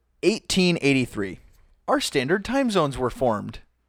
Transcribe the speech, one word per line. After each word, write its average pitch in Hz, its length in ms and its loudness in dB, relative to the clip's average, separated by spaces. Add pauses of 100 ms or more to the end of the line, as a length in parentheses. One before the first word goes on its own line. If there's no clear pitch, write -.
(220)
eighteen 180 580 2
eighty-three, 113 580 0 (480)
our 262 140 2
standard 151 440 -2
time 254 260 -2
zones 151 260 2
were 127 140 -2
formed? 107 500 -2 (280)